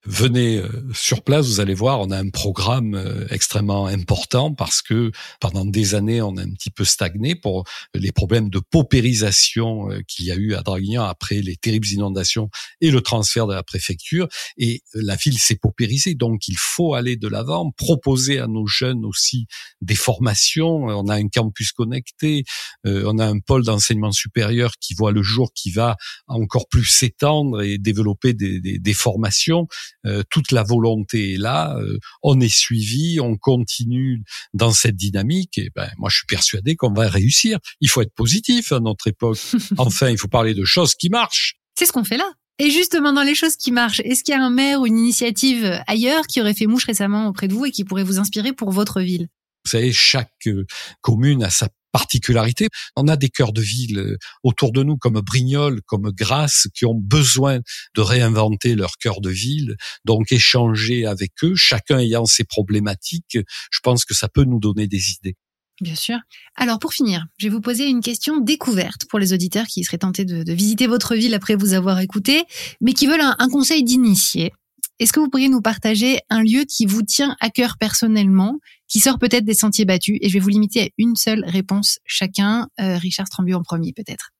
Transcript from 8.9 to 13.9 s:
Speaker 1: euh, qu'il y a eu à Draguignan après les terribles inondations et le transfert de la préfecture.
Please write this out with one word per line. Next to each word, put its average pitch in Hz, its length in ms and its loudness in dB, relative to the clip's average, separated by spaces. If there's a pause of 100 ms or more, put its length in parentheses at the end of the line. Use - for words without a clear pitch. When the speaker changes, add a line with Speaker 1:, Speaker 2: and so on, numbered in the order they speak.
Speaker 1:
euh, 98 160 -8
qu'il - 200 -10
y 92 60 -4
a 87 40 -4
eu 104 200 -2
à 90 60 -6
Draguignan 101 440 -2
après 101 360 -4
les 92 140 -6
terribles 110 320 0
inondations 101 600 -2 (320)
et 160 100 6
le 131 80 4
transfert 113 480 0
de 98 60 -2
la 92 100 -4
préfecture. 98 640 -4 (300)